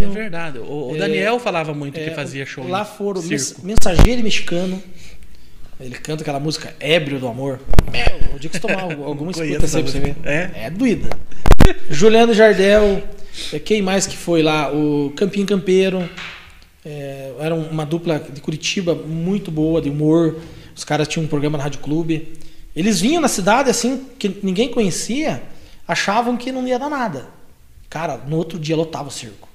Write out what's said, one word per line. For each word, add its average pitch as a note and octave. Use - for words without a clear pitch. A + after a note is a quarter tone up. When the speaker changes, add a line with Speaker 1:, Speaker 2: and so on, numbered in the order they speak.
Speaker 1:
É -
verdade. E3+
O, C3
o D3
Speaker 2:
É, -
Speaker 1:
Daniel G3+
falava F3
muito C#3+
Speaker 2:
é, D#3
Speaker 1:
que -
fazia C#3
show E3+
Speaker 2:
lá F#3+
Speaker 1:
em G#3
Speaker 2:
foram G3+
Speaker 1:
circo. E3+
Speaker 2:
Mes-, C#3+
Mensageiro G#3+
Mexicano. F#3
Ele B2+
canta D#3
aquela C#3+
música D3
Ébrio C#3+
do B2+
Amor. C3
Meu, -
o C#3+
dia D#3
que -
você -
tomar F#3+
al-, F3+
Speaker 1:
<laughs> C#3
Speaker 2:
alguma D3
Speaker 1:
Conheço D#3+
Speaker 2:
escuta D3
Speaker 1:
essa F3+
Speaker 2:
assim D#3
pra C3+
você -
Speaker 1:
música. C#3+
Speaker 2:
ver. C#3+
Speaker 1:
É? D#3
Speaker 2:
É B2+
doída. G3+
Juliano A3
Jardel. G3+
É, D3+
quem F#3
mais F#3
que -
foi E3+
lá? D3+
O D3
Campinho G3
Campeiro. F#3
É, C#3
era D#3+
um, D#3+
uma D#3
dupla E3
de C3+
Curitiba E3+
muito E3
boa, D#3
de C#3+
humor. D#3
Os -
caras D3+
tinham D#3+
um D3
programa D3
na C#3
Rádio C#3+
Clube. D#3+
Eles F#3
vinham D4+
na C#4
cidade, A3
assim, B3+
que G3
ninguém G3
conhecia, G#3+
achavam A3+
que C4
não B3+
ia B3
dar C#4
nada. A3+
Cara, D3+
no D#3
outro E3+
dia D#3
lotava D#3+
o -
circo. -